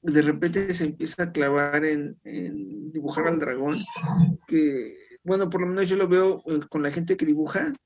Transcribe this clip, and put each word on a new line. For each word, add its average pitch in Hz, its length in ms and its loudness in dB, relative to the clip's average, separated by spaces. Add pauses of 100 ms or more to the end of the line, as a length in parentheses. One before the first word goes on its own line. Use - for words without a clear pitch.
y 170 100 -2
de 147 120 6
repente 170 500 0
se 175 120 -2
empieza 160 380 -4
a 170 80 -4
clavar 143 540 2
en, 151 380 -2
en 101 680 -10
dibujar 156 360 -4
al 165 120 0
dragón, 139 420 -2 (680)
que, 143 500 0 (260)
bueno, 190 280 0
por 180 100 -2
lo 180 60 0
menos 185 200 0
yo 190 80 2
lo 190 140 2
veo, 190 380 4
eh, 156 120 0 (100)
con 151 120 -2
la 143 100 0
gente 170 240 0
que 156 120 0
dibuja 156 440 0 (140)